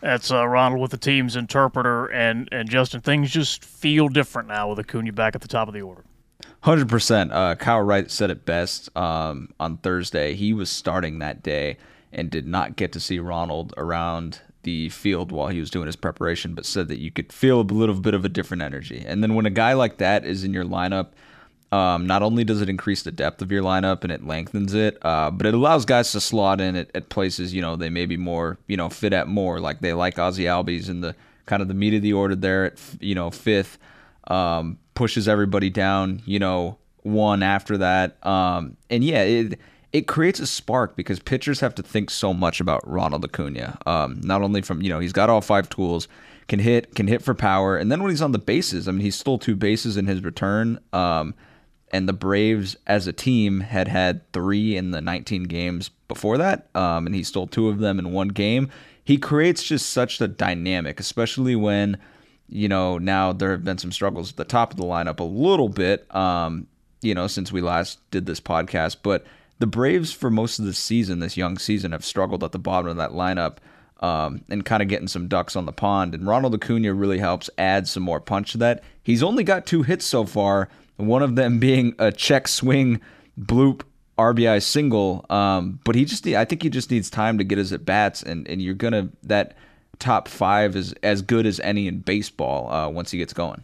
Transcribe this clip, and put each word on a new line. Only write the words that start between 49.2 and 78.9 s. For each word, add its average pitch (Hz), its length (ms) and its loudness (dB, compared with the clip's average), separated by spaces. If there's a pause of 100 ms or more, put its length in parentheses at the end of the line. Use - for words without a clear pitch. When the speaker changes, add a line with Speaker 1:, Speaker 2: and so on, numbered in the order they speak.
Speaker 2:
two 110 160 0
bases 107 400 0
in 101 100 -2
his 95 160 -2
return. 101 600 -2 (100)
Um, 82 420 0 (600)
and 95 140 0
the 95 60 0
Braves 101 640 0 (100)
as 101 180 2
a 90 60 -4
team 104 480 2
had 101 300 -2
had 90 420 0
three 101 460 0
in 92 140 -4
the 80 100 -4
nineteen 87 420 -4
games 87 460 -4 (180)
before 113 300 0
that. 185 360 0
Um, 85 320 0
and 87 80 -4
he 95 80 -2
stole 90 260 -4
two 110 200 0
of 104 120 0
them 101 200 0
in 90 140 -4
one 95 160 0
game. 107 400 0 (340)
He 139 140 4
creates 156 440 2
just - 280 -2
such 123 320 -2
a 107 80 0
dynamic, 90 720 -2
especially 123 520 -2
when, 101 440 2 (500)
you 104 220 -2
know, 92 280 0
now 95 360 2
there 95 180 0
have 85 140 -4
been 92 120 -4
some 87 140 -8
struggles 98 380 -4
at - 80 -18
the - 80 -6
top 120 260 2
of - 60 -12
the 90 80 -4
lineup 85 340 -4
a - 40 -4
little 131 440 2
bit, 98 480 0
um, 87 500 0 (360)
you 110 120 0
know, 90 140 -2
since 98 240 -6
we 95 80 -2
last 87 400 -2 (100)
did 90 160 -4
this 82 140 -6
podcast. 82 640 -2
But 98 220 0 (340)
the 117 80 2
Braves, 156 460 2
for 135 160 -2
most 113 300 0
of 110 60 -4
the 95 80 -4
season, 95 460 -2
this 82 160 -6
young 90 220 -2
season, 95 340 -2
have 80 140 -8
struggled 92 360 -2
at 80 120 -6
the 92 40 -6
bottom 90 320 -2
of 85 60 -6
that 82 160 -4
lineup, 90 460 -2 (420)
um, 78 500 -2
and 101 140 -4
kinda 107 220 2
getting 95 240 -2
some 87 180 -6
ducks 92 300 -2
on 90 80 -4
the - 80 -8
pond. 98 420 0
And 85 100 -6
Ronald 120 300 2
Acuna 110 380 0
really 98 260 2
helps 90 380 -2
add 95 320 2
some 92 140 -4
more 85 180 -2
punch 101 320 -4
to 117 60 -4
that. 117 220 2 (220)